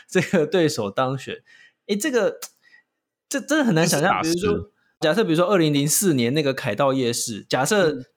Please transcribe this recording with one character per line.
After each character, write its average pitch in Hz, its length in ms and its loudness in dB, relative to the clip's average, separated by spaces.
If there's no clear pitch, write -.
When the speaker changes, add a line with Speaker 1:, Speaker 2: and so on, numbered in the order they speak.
Speaker 1:
这 185 140 0
个 160 260 0
对 165 220 2
手 107 220 -4
当 131 280 -2
选。 107 180 -12
欸， 202 100 -2
这 285 140 -4
个， 220 280 0
这 277 140 -6
真 302 200 0
的 277 40 2
很 220 100 2
难 160 140 2
想 156 140 2
象。 101 200 0
Speaker 2:
这 160 60 -2
是 165 60 0
大 175 60 -4
事。 143 60 -2
Speaker 1:
比 - 0 -
如 135 100 0
说， - 140 -8
假 160 140 2
设 214 100 2
比 170 60 -2
如 156 60 2
说 175 100 2
二 208 100 2
零 156 160 2
零 143 160 2
四 170 240 2
年 123 220 2
那 156 80 0
个 139 100 0
凯 127 220 -4
道 139 180 0
夜 127 200 0
市， 113 360 -6
假 131 160 0
设 180 260 2
Speaker 3:
嗯。 131 140 -8